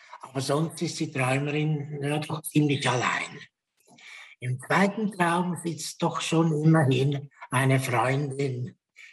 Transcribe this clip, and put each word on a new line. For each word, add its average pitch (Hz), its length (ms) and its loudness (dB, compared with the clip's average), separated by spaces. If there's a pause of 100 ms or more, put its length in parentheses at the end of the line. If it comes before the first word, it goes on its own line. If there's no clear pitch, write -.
(200)
Aber - 200 -8
sonst 143 420 -2
ist 156 180 -4
die 156 100 -4
Träumerin, 143 920 -2
ja, 147 160 -2
doch 151 240 -6
ziemlich 143 460 2
allein. - 500 -2 (1040)
Im 127 200 -4
zweiten 196 520 0
Traum 175 520 0
sitzt - 380 -8
doch 165 180 -2
schon 165 320 2 (120)
immerhin 143 680 4 (200)
eine 131 280 4
Freundin 131 1000 -2 (360)